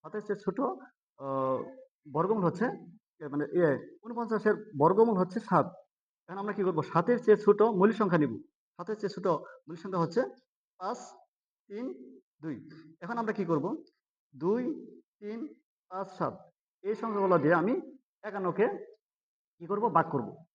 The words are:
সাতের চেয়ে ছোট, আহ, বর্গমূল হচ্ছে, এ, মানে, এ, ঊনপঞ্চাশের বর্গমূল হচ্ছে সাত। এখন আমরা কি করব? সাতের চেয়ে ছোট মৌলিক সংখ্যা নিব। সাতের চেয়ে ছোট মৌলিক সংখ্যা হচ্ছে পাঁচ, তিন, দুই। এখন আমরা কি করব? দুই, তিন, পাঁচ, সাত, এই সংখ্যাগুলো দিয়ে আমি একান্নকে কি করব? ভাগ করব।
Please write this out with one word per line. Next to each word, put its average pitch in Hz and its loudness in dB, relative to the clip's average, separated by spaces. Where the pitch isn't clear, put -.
সাতের 214 -10
চেয়ে 196 -4
ছোট, 185 -2
আহ, 135 -2
বর্গমূল 185 2
হচ্ছে, 180 0
এ, 160 -14
মানে, 147 0
এ, 175 6
ঊনপঞ্চাশের 220 0
বর্গমূল 196 6
হচ্ছে 185 -2
সাত। 156 4
এখন 185 -12
আমরা 202 -6
কি 208 -2
করব? 175 0
সাতের 240 2
চেয়ে 208 8
ছোট 202 6
মৌলিক 202 4
সংখ্যা 175 4
নিব। 123 2
সাতের 190 -8
চেয়ে 202 -4
ছোট 190 -6
মৌলিক 165 -16
সংখ্যা 185 -2
হচ্ছে 165 -2
পাঁচ, 202 -8
তিন, 208 -10
দুই। 151 -8
এখন 226 -8
আমরা 220 -4
কি 196 -2
করব? 151 0
দুই, 185 -2
তিন, 208 -10
পাঁচ, 185 -6
সাত, 139 -2
এই 220 -2
সংখ্যাগুলো 202 2
দিয়ে 160 4
আমি 226 2
একান্নকে 190 0
কি 170 -16
করব? 208 -2
ভাগ - 4
করব। 113 -2